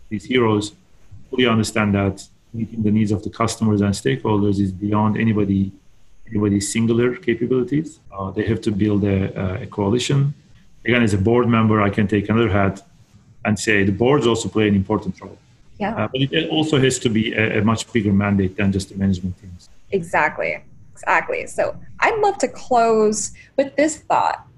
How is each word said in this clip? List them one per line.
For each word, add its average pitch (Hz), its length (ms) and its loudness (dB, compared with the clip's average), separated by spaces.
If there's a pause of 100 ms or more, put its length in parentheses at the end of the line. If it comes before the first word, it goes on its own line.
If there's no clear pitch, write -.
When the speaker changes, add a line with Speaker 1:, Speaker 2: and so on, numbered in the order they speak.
Speaker 1:
These 107 160 -8
heroes 110 480 0 (560)
fully 127 180 2
understand 110 480 2
that 98 200 0 (380)
meeting 113 300 -6
the 104 80 2
needs 107 200 2
of 101 120 -2
the 98 80 -8
customers 107 500 0
and 101 120 2
stakeholders 104 640 0
is 98 120 0
beyond 104 460 0
anybody, 101 540 0 (560)
anybody's 104 440 0
singular 117 440 2
capabilities. 127 840 -2 (160)
Uh, 95 160 -8
they 104 140 -4
have 110 160 -2
to 113 100 -2
build 101 340 0
a, 98 120 2 (420)
a, - 40 -10
a - 40 -12
coalition. 123 640 0 (520)
Again, 120 160 2
as 107 140 2
a - 20 2
board 117 300 2
member, 113 340 4
I 101 80 2
can 101 180 0
take 101 220 0
another 113 200 2
hat 98 340 0 (600)
and 104 120 0
say 104 260 2
the 101 80 0
boards 120 360 2
also 110 220 0
play 107 180 2
an 101 80 4
important 98 440 -2
role. - 180 -16 (420)
Speaker 2:
Yeah. 208 160 -4
Speaker 1:
Uh, 110 160 -2
but 131 100 -2
it 160 300 -2
also 151 280 0
has 131 200 2
to 123 100 0
be 110 240 0
a, 110 260 0
a 104 40 0
much 110 280 0
bigger 104 220 2
mandate 98 440 2
than 101 140 0
just 95 180 -2
the 101 60 -16
management 95 460 -2
teams. 90 280 -20 (220)
Speaker 2:
Exactly. 156 720 -2 (280)
Exactly. - 560 -2
So - 280 -4 (260)
I'd 427 200 0
love 403 160 2
to 262 100 0
close 226 840 0 (260)
with 277 200 -2
this 302 200 0
thought. - 480 -2 (120)